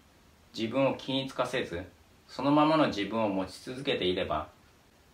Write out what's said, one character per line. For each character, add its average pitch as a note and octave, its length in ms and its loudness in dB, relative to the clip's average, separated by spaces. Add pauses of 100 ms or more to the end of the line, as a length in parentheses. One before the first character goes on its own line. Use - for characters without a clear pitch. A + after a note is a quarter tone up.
(560)
自 A2+ 160 -4
分 C3+ 160 2
を A#2 60 -2
均 C3+ 300 -4
一 C3+ 80 -10
化 B2 140 -2
せ B2 180 -2
ず、 E2+ 200 -8 (420)
そ - 160 -10
の C#3 80 4
ま D3+ 160 6
ま D#3 100 4
の C#3+ 120 6
自 G2 180 -2
分 A2 160 -2
を G#2+ 60 2
持 F#2+ 180 -2
ち - 160 -14
続 B2+ 200 -10
け C3+ 140 0
て F#2 80 -2
い F2+ 100 2
れ F2+ 100 0
ば、 D#2 240 -2 (640)